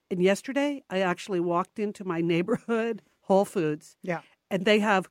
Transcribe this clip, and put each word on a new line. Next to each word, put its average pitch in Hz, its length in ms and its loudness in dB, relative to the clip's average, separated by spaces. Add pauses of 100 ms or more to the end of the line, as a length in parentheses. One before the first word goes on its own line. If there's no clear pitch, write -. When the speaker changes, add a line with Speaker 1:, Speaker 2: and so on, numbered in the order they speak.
Speaker 1:
And 180 140 0
yesterday, 269 640 0
I 185 100 -2
actually 180 420 -2
walked 175 380 -2
into 208 260 -6
my 170 160 -2
neighborhood 220 800 -2 (100)
<laughs> - 100 -20
Whole 196 240 4
Foods. 156 560 -4
Speaker 2:
Yeah. 170 200 -6 (280)
Speaker 1:
And 190 140 -2
they 214 160 4
have 202 320 2